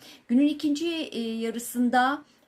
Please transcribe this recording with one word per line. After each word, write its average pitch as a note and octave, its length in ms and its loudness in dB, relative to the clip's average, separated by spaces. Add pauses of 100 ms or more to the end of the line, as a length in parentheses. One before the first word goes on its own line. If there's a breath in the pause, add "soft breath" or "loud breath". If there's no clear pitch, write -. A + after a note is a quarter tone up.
(280 loud breath)
Günün C4+ 200 6
ikinci, D4+ 400 -2
e, D#4+ 320 -4
yarısında, A#3+ 1040 0 (240 loud breath)